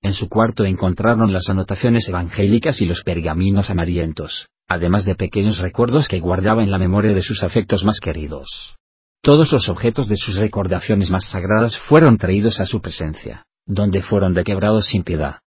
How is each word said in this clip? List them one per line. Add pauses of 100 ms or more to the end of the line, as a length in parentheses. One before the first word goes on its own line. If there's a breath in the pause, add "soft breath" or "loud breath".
En
su
cuarto
encontraron
las
anotaciones
evangélicas
y
los
pergaminos
amarillentos, (220)
además
de
pequeños
recuerdos
que
guardaba
en
la
memoria
de
sus
afectos
más
queridos. (440)
Todos
los
objetos
de
sus
recordaciones
más
sagradas
fueron
traídos
a
su
presencia, (220)
donde
fueron
dequebrados
sin
piedad.